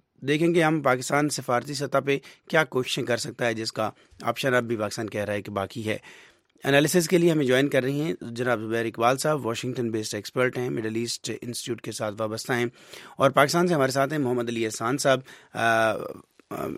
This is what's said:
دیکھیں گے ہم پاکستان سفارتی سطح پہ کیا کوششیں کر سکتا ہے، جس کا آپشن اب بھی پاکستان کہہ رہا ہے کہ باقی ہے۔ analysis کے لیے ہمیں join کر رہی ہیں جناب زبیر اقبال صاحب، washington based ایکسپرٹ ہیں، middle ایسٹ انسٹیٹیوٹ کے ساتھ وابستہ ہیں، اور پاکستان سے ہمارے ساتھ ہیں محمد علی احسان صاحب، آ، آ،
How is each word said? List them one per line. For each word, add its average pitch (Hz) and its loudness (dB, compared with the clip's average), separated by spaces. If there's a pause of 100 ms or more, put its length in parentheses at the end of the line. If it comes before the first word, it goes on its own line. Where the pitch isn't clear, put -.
(220)
دیکھیں 156 2
گے 170 6
ہم 156 2
پاکستان 139 2
سفارتی 123 -2
سطح 139 -2
پہ 139 2 (320)
کیا 156 4
کوششیں 131 -2
کر 117 0
سکتا - -6
ہے، 113 0
جس 110 -6
کا 107 -2 (300)
آپشن 123 0
اب 123 4
بھی 117 -4
پاکستان 107 -4
کہہ 104 -4
رہا 104 -4
ہے 104 -2
کہ 104 -12
باقی 101 -6
ہے۔ 104 -2 (640)
analysis 151 4
کے 180 4
لیے 170 6
ہمیں 156 2
join 127 4
کر 135 2
رہی 139 -2
ہیں 165 -4
جناب 117 -2
زبیر 113 -2
اقبال 117 2
صاحب، 147 -2
washington 120 -4
based 110 -4
ایکسپرٹ 127 -2
ہیں، 123 -4
middle 113 -4
ایسٹ 117 -6 (100)
انسٹیٹیوٹ 120 -8
کے 117 -10
ساتھ 104 -6
وابستہ 110 -4
ہیں، 120 2 (520)
اور 135 4
پاکستان 151 4
سے 175 2
ہمارے 131 2
ساتھ 135 0
ہیں 156 -2
محمد 123 0
علی 113 -2
احسان 113 -2
صاحب، 131 4 (340)
آ، 113 2
آ، - -10 (100)